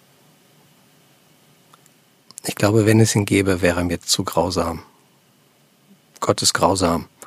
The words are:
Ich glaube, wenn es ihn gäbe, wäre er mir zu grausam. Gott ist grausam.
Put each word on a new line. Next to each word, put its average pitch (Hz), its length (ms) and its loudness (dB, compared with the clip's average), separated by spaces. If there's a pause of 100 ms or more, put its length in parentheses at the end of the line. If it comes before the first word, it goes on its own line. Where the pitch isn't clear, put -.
(2500)
Ich - 100 -6
glaube, 107 320 2
wenn 110 140 6
es 110 140 2
ihn 101 120 2
gäbe, 98 340 0
wäre 87 200 0
er 87 40 -2
mir 85 160 -4
zu - 240 -4
grausam. 85 580 -4 (1400)
Gott - 200 0
ist - 140 0
grausam. 85 540 0 (180)